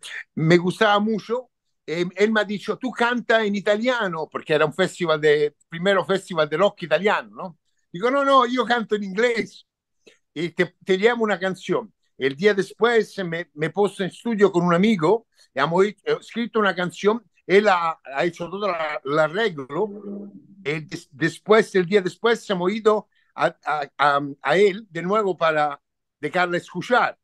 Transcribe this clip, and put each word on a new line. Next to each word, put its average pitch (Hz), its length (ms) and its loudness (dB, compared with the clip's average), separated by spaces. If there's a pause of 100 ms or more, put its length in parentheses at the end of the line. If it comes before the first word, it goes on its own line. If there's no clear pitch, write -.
(360)
me 160 220 4
gustaba 202 420 2
mucho. 220 500 -4 (360)
Eh, 170 200 -4 (100)
él 214 160 2
me 214 100 2
ha - 20 0
dicho, 202 340 -6
"Tú 247 140 -6
canta 233 540 0
en 202 100 -2
italiano", 208 720 -2
porque 135 240 -4
era 151 120 4
un 151 80 -2
festival 160 480 -2
de, 151 340 2 (140)
primero 175 360 0
festival 160 440 -2
de 156 80 -4
rock 196 260 0
italiano, 160 520 0
¿no? 170 220 -14 (340)
Digo, 196 180 -2
"No, 277 160 0
no, 269 220 6
yo 240 180 -2
canto 226 300 -2
en 208 80 -4
inglés". 214 640 -2 (680)
Y 160 160 -4
te, - 340 -4
te 190 140 2
llamo 233 260 2
una 202 160 -2
canción. 175 540 -4 (240)
El 135 180 -2
día 208 180 2
después 214 720 0
me, 165 280 -8
me 156 160 -4
puse 196 340 -2
en 175 60 -4
estudio 202 420 0
con 175 140 2
un 175 80 4
amigo, 190 540 2 (260)
y 131 60 -6
hemos 170 260 2
he-, 214 180 -6
he - 100 0
escrito 226 460 -6
una 190 160 2
canción, 190 480 -2 (220)
él 202 220 4
ha, 170 360 0
ha 139 220 -4
hecho 170 240 -6
todo 202 180 -6
la, 156 380 -4
el 147 140 -2
arreglo, 165 1120 -4 (320)
el 151 240 -6
des-, - 240 -14
después, 165 640 0
el 185 100 2
día 196 160 2
después 220 480 -2
hemos 180 220 -2
ido 214 360 0 (280)
a, 156 200 -2 (100)
a, 143 320 -4
a, 143 240 2 (200)
a 147 160 0
él 208 320 2
de 160 140 -10
nuevo 190 340 0
para 151 420 0 (400)
dejarla 175 380 -2
escuchar. 175 680 -2